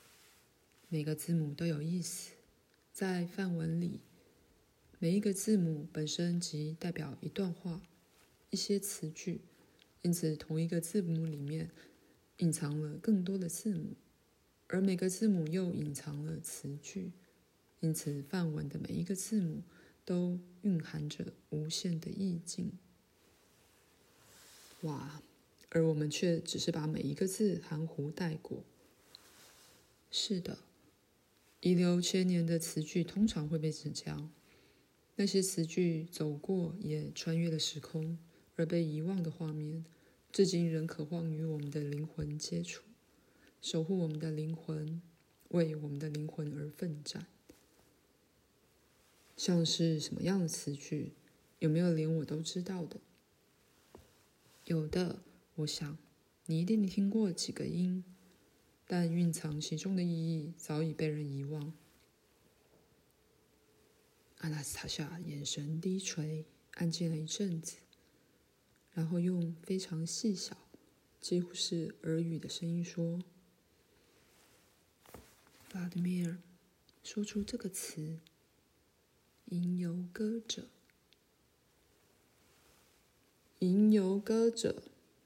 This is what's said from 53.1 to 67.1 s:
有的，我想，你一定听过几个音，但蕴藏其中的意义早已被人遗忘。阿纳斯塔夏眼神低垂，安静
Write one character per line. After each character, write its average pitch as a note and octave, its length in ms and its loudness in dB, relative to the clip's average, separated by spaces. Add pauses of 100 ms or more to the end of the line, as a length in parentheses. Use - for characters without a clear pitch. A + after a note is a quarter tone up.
有 D#3 240 2
的， F3 320 0 (360)
我 D3+ 100 0
想， D3 300 -6 (500)
你 D#3+ 140 0
一 E3+ 40 2
定 G#3 220 4
听 G3 220 2
过 G#3 240 2
几 - 200 -4
个 C#3+ 140 -4
音， F3+ 380 0 (840)
但 F3 260 2
蕴 E3+ 200 4
藏 D#3 280 -4
其 D#3 160 -4
中 F#3+ 180 0
的 F3+ 80 2
意 F3+ 60 2
义 E3 480 0
早 D#3 260 -2
已 D#3+ 100 0
被 D#3 160 0
人 D3+ 220 -2
遗 C#3 140 -4
忘。 D3+ 280 -6 (2750)
阿 E3 100 -2
纳 D3+ 140 -2
斯 - 140 -6
塔 - 100 -8
夏 E3 340 -4
眼 D3 240 -6
神 D#3 360 -2
低 F#3 180 0
垂， D#3 460 -4 (280)
安 E3+ 180 0
静 E3 200 0